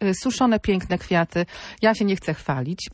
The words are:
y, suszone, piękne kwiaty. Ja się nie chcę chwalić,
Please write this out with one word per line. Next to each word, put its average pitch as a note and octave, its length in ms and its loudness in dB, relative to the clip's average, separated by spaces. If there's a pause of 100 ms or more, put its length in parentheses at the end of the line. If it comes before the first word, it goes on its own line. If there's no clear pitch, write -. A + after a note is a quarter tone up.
y, G3 100 2
suszone, A#3+ 460 2
piękne F#3 380 0
kwiaty. F3 480 0 (360)
Ja A3 140 4
się G#3+ 100 0
nie G3 100 2
chcę E3+ 180 -4
chwalić, C#3 600 -4